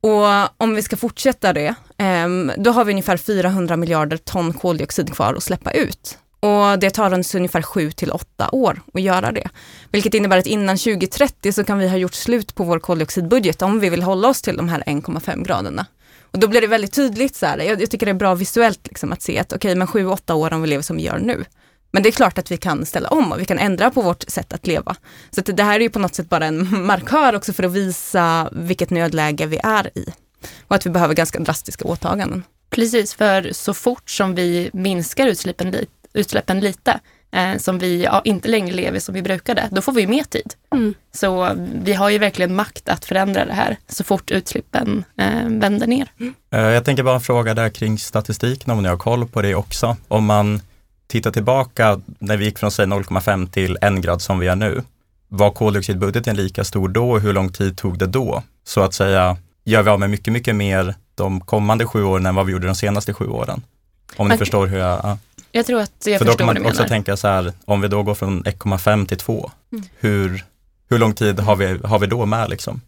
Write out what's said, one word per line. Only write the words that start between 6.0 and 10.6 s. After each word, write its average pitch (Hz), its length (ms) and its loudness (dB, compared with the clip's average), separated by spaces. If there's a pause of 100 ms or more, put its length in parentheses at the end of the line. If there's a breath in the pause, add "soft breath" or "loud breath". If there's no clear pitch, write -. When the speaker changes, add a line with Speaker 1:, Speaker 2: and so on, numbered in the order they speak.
Speaker 1:
Och 202 400 4
det 196 100 2
tar 190 300 2
oss 180 160 -4
ungefär 180 260 0
sju 156 300 -2
till - 200 -4
åtta - 400 -4
år 196 300 0 (120)
att 185 80 -2
göra 190 300 2
det. 208 180 -6 (420 loud breath)
Vilket 208 220 2
innebär 202 240 4
att 185 80 4
innan 196 320 0